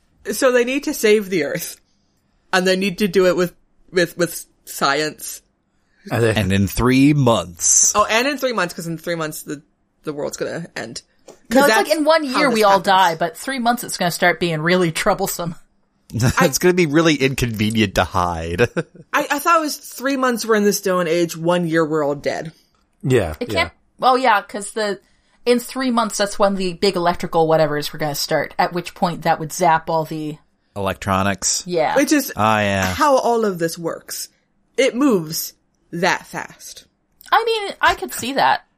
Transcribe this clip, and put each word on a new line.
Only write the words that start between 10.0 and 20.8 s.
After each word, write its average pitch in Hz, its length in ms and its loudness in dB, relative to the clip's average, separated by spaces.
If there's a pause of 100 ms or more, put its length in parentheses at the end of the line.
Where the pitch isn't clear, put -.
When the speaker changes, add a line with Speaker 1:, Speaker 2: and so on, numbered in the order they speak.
Speaker 1:
the 156 100 -8
world's 143 240 -6
gonna 139 300 -8 (100)
end. - 260 -10 (240)
'Cause - 80 -20 (160)
Speaker 4:
No, 254 160 4
it's - 100 4
like - 100 2
Speaker 1:
that's 311 120 0
Speaker 4:
in 294 60 -2
one 311 200 2
Speaker 1:
how 262 160 -4
Speaker 4:
year 294 80 2
Speaker 1:
this 226 60 0
Speaker 4:
we 220 100 4
all 202 80 6
Speaker 1:
happens. 190 140 2
Speaker 4:
die, 185 280 4
but 165 220 -4
three 269 240 -8
months 240 240 -2
it's - 120 -10
gonna 180 140 -2
start 175 300 0
being 165 200 -2
really 175 320 2
troublesome. 180 640 -2 (560)
Speaker 3:
<laughs> - 20 -14
It's 131 460 2
gonna 180 160 4
be 180 120 4
really 160 280 4
inconvenient 113 800 0
to 92 100 2
hide. 87 580 -2
<laughs> - 500 -4
Speaker 1:
I, 294 180 -2
I 294 80 -2
thought 339 200 2
it 320 40 2
was 294 140 -6
three 269 400 -6
months 254 280 0
we're 220 120 2
in 208 80 2
this 202 140 2
stone 180 300 -2